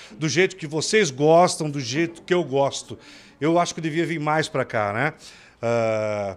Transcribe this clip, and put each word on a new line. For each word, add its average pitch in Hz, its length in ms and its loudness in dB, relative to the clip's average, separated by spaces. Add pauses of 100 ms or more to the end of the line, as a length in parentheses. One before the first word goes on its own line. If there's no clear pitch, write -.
(100)
do 156 180 -4
jeito 190 280 2
que 160 100 -12
vocês 156 440 0
gostam, 160 600 4
do 143 100 -6
jeito 151 420 -4
que 175 120 -2
eu 175 100 2
gosto. 135 540 -2 (420)
Eu 165 180 2
acho 175 140 0
que - 80 -10
eu - 20 -6
devia 160 220 -2
vir 151 160 -4
mais 151 260 0
pra 135 160 -4
cá, 107 300 -2
né? 135 220 -2 (480)
Ah, 107 760 -2